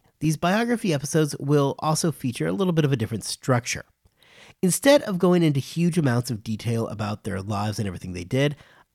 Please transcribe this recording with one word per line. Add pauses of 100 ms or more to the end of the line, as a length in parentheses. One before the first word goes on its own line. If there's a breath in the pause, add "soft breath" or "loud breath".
(180)
these
biography
episodes
will
also
feature
a
little
bit
of
a
different
structure. (760 loud breath)
Instead
of
going
into
huge
amounts
of
detail
about
their
lives
and
everything
they
did, (380 soft breath)